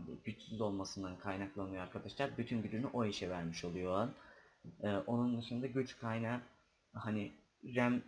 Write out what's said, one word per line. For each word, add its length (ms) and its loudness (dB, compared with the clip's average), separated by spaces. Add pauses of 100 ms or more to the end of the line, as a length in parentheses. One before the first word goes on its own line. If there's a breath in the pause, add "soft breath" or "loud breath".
(240)
güçsüz 360 -6
olmasından 580 -2
kaynaklanıyor 640 -2
arkadaşlar. 560 -4
Bütün 240 0
gücünü 240 0
o 180 2
işe 260 0
vermiş 340 -2
oluyor 280 0
o 20 4
an. 180 4 (680 loud breath)
Ee, 140 2
onun 420 4
dışında 280 -2
güç 320 0
kaynağı 420 0 (540)
hani 380 0 (440)
ram, 320 6